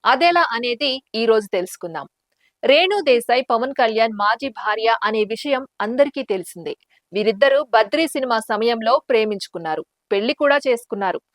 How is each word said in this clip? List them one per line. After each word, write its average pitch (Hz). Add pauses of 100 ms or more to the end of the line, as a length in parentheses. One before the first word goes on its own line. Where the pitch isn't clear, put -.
అదెలా 339
అనేది 247 (120)
ఈ 226
రోజు 220
తెలుసుకుందాం. 175 (580)
రేణు 359
దేశాయ్ 247
పవన్ 247
కళ్యాణ్ 226
మాజీ 214
భార్య 220
అనే 220
విషయం 254 (140)
అందరికీ 262
తెలిసిందే. 175 (360)
వీరిద్దరూ 220
బద్రీ 254
సినిమా 254
సమయంలో 226
ప్రేమించుకున్నారు, 190 (280)
పెళ్లి 220
కూడా 285
చేసుకున్నారు. 233 (140)